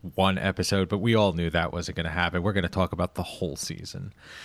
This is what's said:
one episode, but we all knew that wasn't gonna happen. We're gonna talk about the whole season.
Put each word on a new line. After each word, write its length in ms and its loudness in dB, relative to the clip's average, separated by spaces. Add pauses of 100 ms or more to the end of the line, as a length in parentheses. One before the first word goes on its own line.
(140)
one 220 4
episode, 540 2
but 80 0
we 160 4
all 180 6
knew 180 0
that 220 0
wasn't 240 -6
gonna 140 -4
happen. 320 0
We're 100 0
gonna 160 0
talk 240 0
about 220 -2
the 80 -4
whole 340 -6
season. 560 -10 (320)